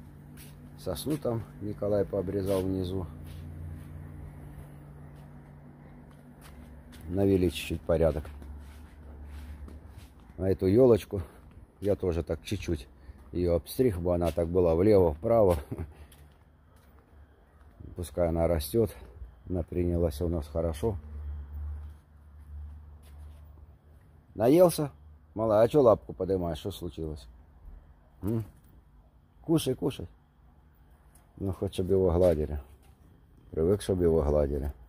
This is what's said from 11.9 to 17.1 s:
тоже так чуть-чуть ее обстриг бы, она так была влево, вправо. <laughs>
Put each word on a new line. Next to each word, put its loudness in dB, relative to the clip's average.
тоже 0
так -6
чуть-чуть -6
ее 2
обстриг 0
бы, 0
она 2
так 0
была 4
влево, 6
вправо. 4
<laughs> -18